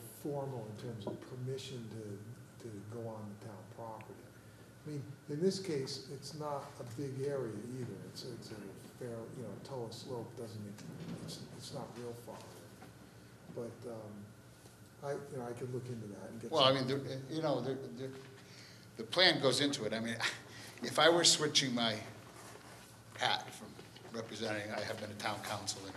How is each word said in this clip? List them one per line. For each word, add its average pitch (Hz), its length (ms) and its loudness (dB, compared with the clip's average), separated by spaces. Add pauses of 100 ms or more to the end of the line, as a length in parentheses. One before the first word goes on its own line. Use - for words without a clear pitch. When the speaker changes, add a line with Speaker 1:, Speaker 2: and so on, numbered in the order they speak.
(220)
Speaker 1:
formal 135 520 -2
in 104 140 -8
terms 107 180 -4
of - 80 -2 (160)
permission 127 480 -4 (160)
to, 107 720 -8
to 120 40 -6 (220)
go 113 180 -4
on 110 140 -6 (160)
the - 80 -10
town 101 160 -10 (140)
property. 110 420 -8 (680)
I 151 40 -6
mean, 147 120 -4 (280)
in 147 100 0
this 190 200 6
case, - 520 -2
it's - 220 -8
not 147 300 -2 (160)
a 135 40 -6 (160)
big 135 140 -2 (120)
area 131 280 0 (240)
either. 107 160 -4 (160)
It's, - 140 -8
it's - 260 -8
a 110 80 -8 (400)
fair, 120 160 -4 (240)
you 123 60 -6
know, 101 180 -6
Tulloch 120 300 -4
Slope 117 440 -6
doesn't, 104 380 -6 (500)
it's, - 140 -8 (180)
it's - 160 -10
not 117 140 -4 (100)
real 120 180 -4 (120)
far. 110 80 -8 (1200)
But, 117 360 -6
um, 110 220 -8 (920)
I, 143 80 0
you - 260 -4
know, 120 100 -2
I 120 40 -2
could 123 200 -4
look 117 140 -2
into 113 220 -4
that 98 220 -8
and 113 120 -6
get 120 80 -4
Speaker 2:
Well, 151 140 10
I 131 100 12
Speaker 1:
some - 20 6
Speaker 2:
mean, 131 100 4 (200)
there, 135 120 -2 (120)
you 160 120 0
know, 139 180 6
there, 127 160 0 (200)
there, 131 120 -4 (880)
the 113 80 -4
plan 170 360 10
goes 127 200 8
into 139 240 4
it. 104 80 2
I 110 80 2
mean, 113 160 0 (340)
<laughs> - 320 -12
if 123 160 0
I 156 100 12
were 170 160 12
switching 147 500 8
my 117 200 6 (1200)
hat 117 360 4
from 104 140 -10 (460)
representing, 107 640 -2
I 107 40 0
have 104 200 -2
been 104 100 -4
a 104 120 -6
town 107 160 2 (100)
council 101 380 -2
in 95 100 -8